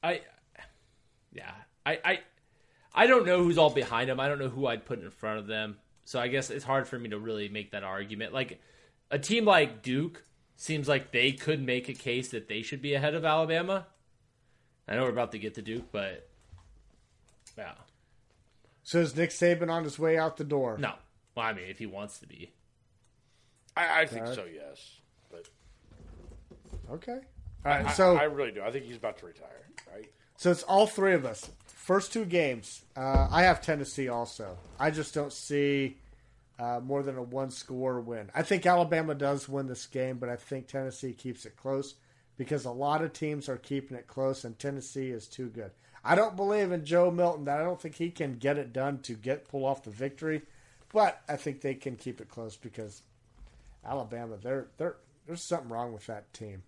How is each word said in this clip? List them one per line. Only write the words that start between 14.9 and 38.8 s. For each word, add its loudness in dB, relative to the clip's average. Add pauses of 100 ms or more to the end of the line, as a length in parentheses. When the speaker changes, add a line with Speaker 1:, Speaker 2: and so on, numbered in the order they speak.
Speaker 1:
know 2
we're 2
about -2
to -8
get -6
to -10
Duke, -6
but -6 (1300)
yeah. -12 (1120)
Speaker 2:
So 0
is 0
Nick 0
Saban 4
on 0
his -8
way 4
out 0
the -6
door? 0
Speaker 1:
No. -2 (420)
Well, 0
I 0
mean, -8
if -12
he -8
wants -10
to -20
be. -18 (1200)
Speaker 3:
I, 4
I 6
think -8
Speaker 2:
All -4
right. -4
Speaker 3:
so, -8
yes. -16 (320)
But -18 (1400)
Speaker 2:
Okay. -8 (460)
All 4
right, 2
Speaker 3:
I, 2
Speaker 2:
so 8
Speaker 3:
I 6
really 0
do. -10
I -2
think -6
he's -12
about -4
to -18
retire, -20 (280)
right? -14 (320)
Speaker 2:
So 4
it's 0
all 6
three 4
of 4
us. -8 (160)
First 0
two 0
games, 0 (120)
uh, 4
I 8
have 8
Tennessee -2
also. -6 (220)
I 2
just -4
don't -2
see, 0 (600)
uh, -2
more -2
than -4
a -6
one-score -4
win. -8
I 0
think 0
Alabama 4